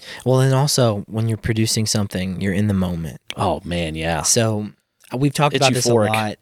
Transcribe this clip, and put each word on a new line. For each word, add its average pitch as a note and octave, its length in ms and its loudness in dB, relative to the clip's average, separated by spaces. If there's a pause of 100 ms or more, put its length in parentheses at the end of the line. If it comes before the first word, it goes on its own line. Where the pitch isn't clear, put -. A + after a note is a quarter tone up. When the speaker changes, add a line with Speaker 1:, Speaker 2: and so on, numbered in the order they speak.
(240)
Speaker 1:
Well, C3 160 4
and C3+ 140 4
also B2+ 540 2
when A2 200 -2
you're A2 100 -2
producing A2 480 0
something, F#2+ 540 -4
you're G2 120 -2
in G#2+ 160 2
the G2+ 60 2
moment. E2+ 460 -4 (160)
Speaker 2:
Oh - 280 -2
man, D#3+ 320 -4
yeah. D#3+ 260 -2
Speaker 1:
So, A2 460 0 (440)
uh, B2 40 -4
we've C3+ 180 0
talked D3 220 2
Speaker 2:
It's C3+ 100 4
Speaker 1:
about B2+ 80 4
this A#2+ 140 0
Speaker 2:
euphoric. A2 220 4
Speaker 1:
a - 20 -2
lot. G#2+ 300 -2